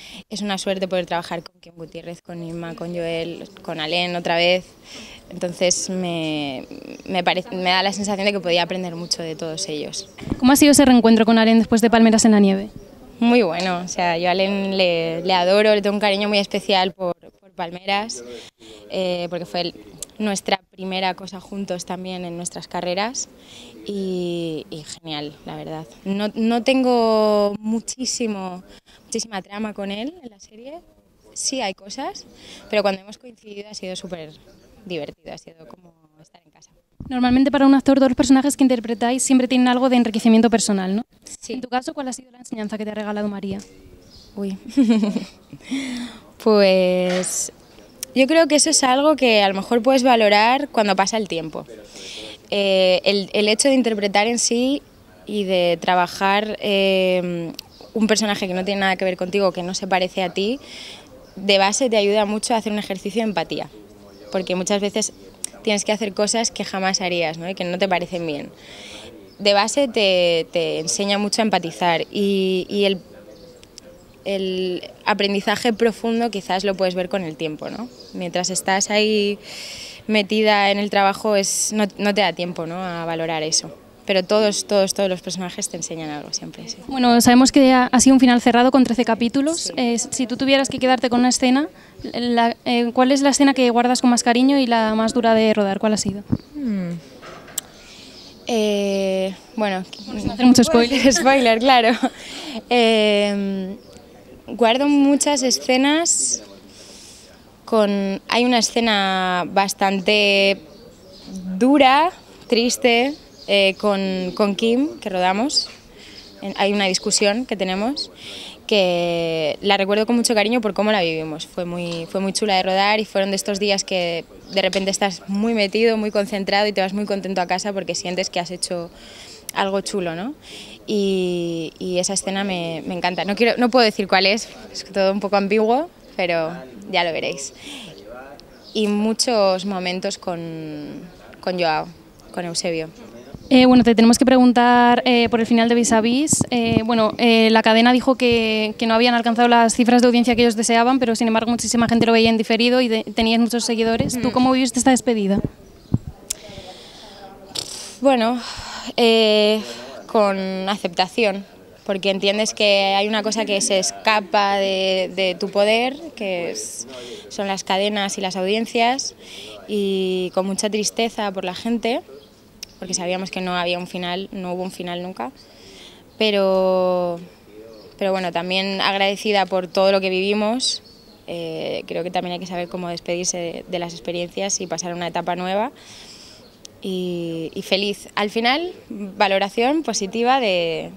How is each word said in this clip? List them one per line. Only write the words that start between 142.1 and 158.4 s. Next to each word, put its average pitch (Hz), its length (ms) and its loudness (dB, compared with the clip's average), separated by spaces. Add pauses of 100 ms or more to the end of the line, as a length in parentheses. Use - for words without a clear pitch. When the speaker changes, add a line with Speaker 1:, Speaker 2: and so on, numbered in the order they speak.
Speaker 1:
con 180 140 -8
Eusebio. 165 420 -4 (600)
Speaker 2:
Eh, 254 160 8
bueno, 254 180 8
te 233 100 6
tenemos 226 240 6
que - 60 6
preguntar, 240 800 6
eh, 240 240 4
por 226 120 0
el 226 60 0
final 233 220 4
de 240 60 2
Vis 233 180 2
a 220 80 4
Vis. 247 500 2
Eh, 233 360 2
bueno, 226 320 2
eh, 226 320 6
la 220 120 6
cadena 226 300 6
dijo 254 220 4
que, 220 640 0
que 233 80 -2
no 226 80 2
habían 240 200 4
alcanzado 233 320 2
las 233 280 6
cifras 240 260 4
de 240 80 6
audiencia 240 260 4
que 226 80 4
ellos 240 140 4
deseaban, 233 420 2
pero 233 160 0
sin 233 140 0
embargo 220 220 0
muchísima 233 360 0
gente 233 200 2
lo 233 60 4
veía 226 180 6
en 226 80 2
diferido 233 420 2
y 254 80 2
de-, 220 160 -2
tenías 226 360 0
muchos 233 240 0
seguidores. 226 580 -2
¿Tú 254 60 0
Speaker 1:
Mm. - 40 -6
Speaker 2:
cómo 254 200 2
viviste 262 260 0
esta 254 120 4
despedida? 214 480 2 (2500)
Speaker 1:
Bueno, 247 400 2 (560)